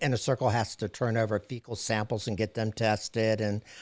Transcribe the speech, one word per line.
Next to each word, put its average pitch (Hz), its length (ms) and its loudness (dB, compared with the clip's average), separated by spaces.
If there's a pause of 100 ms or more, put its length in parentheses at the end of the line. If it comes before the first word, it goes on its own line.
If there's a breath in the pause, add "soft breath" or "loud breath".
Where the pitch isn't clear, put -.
inner 131 160 2
circle 127 320 0
has 117 280 2
to 107 120 -4
turn 117 300 0
over 107 200 2
fecal 117 380 -8
samples 110 500 -2
and 104 120 -2
get 110 160 -2
them 110 180 0
tested 110 720 2
and 104 200 0 (200 soft breath)